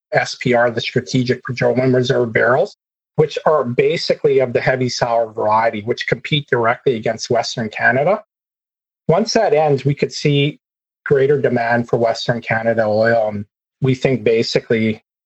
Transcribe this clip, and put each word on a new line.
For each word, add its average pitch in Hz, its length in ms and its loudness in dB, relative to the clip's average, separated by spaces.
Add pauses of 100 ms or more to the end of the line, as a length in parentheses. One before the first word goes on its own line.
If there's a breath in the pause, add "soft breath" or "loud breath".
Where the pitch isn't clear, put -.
(100)
S 127 240 -2
P 123 200 -2
R, 120 180 2
the 123 80 -4
Strategic 123 640 -2
Petroleum 123 500 0
Reserve 123 380 0
barrels, 127 440 0 (380)
which 151 320 0
are 151 160 2
basically 139 760 0
of 120 140 -2
the 123 60 2
heavy 127 280 0
sour 117 440 -2
variety, 110 500 0
which 120 260 -6
compete 143 400 -4
directly 120 480 0
against 113 340 -4
Western 117 380 -2
Canada. 135 560 0 (840)
Once 190 260 2
that 196 200 4
ends, 147 300 2
we 143 100 0
could - 180 -4
see 143 460 0 (460)
greater 135 360 2
demand 120 480 0
for - 80 0
Western 117 440 0
Canada 113 440 0
oil. 110 440 2
And 104 160 -6 (360)
we 131 140 2
think 127 300 0
basically, 113 760 0 (260)